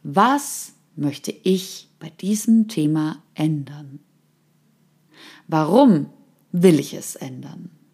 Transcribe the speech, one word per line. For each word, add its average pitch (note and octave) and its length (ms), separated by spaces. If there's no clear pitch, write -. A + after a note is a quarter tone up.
was A3 720
möchte D3 360
ich F#3 440
bei - 100
diesem G#3+ 580
Thema D#3 540
ändern? D3 640
Warum D#3+ 640
will E3+ 280
ich - 140
es - 220
ändern? C3 560